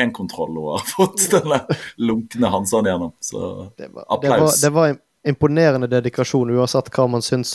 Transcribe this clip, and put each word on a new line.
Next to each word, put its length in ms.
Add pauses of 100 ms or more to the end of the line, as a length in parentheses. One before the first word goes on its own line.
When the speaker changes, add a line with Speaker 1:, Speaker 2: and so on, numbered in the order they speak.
Speaker 1:
én 140
kontroll 420
hun 140
har 180
<laughs> 60
fått, 340
denne 300 (420)
lunkne 480
Hansaen 400
gjennom, 220 (100)
så 220 (340)
Speaker 2:
Det 80
var, 220
Speaker 1:
applaus. 180
Speaker 2:
det 160
var, 220
det 100
var 220
im-, 20 (320)
imponerende 640
dedikasjon, 640
uansett 320
hva 160
man 160
syns 320